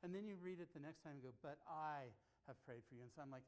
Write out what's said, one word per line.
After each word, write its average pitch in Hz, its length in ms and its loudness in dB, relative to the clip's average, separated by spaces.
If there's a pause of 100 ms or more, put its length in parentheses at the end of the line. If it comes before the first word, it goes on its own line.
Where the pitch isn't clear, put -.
And 180 100 4
then 202 140 4
you 208 140 2
read 180 180 2
it 170 140 0
the 156 60 -6
next 151 240 -2
time 151 100 -2
and 139 100 -2
go, 127 180 0
But 147 160 0 (100)
I 151 460 2 (340)
have 131 180 -4
prayed 117 220 -2
for - 80 -10
you. 120 60 -4
And 123 140 -6
so 156 60 -6
I'm 139 100 -2
like 131 160 -4